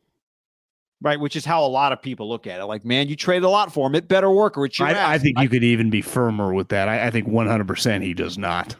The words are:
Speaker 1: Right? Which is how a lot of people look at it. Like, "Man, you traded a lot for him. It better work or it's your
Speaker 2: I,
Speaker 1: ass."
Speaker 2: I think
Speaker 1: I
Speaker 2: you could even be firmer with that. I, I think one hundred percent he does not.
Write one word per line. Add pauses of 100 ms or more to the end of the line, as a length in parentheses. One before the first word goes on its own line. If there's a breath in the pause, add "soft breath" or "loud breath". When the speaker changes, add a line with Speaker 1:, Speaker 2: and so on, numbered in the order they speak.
(1000)
Speaker 1:
Right?
Which
is
how
a
lot
of
people
look
at
it.
Like,
"Man,
you
traded
a
lot
for
him.
It
better
work
or
it's
your
Speaker 2:
I,
Speaker 1:
ass."
Speaker 2:
I
think
Speaker 1:
I
Speaker 2:
you
could
even
be
firmer
with
that.
I,
I
think
one
hundred
percent
he
does
not.